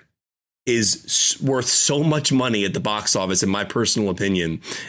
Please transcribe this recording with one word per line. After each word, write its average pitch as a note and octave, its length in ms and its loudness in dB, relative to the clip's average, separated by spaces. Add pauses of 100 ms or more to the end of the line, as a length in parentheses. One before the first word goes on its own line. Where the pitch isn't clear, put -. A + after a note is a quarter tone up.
(640)
is A#2 400 0
s-, - 380 0
worth C3 240 0
so - 360 2
much D3+ 300 2
money B2 320 2
at F#2+ 80 -2
the F#2+ 80 -4
box G#2+ 340 -2
office, F#2+ 280 0
in G2 80 0
my G2+ 140 0
personal G#2+ 440 0
opinion. F2+ 540 -2 (260)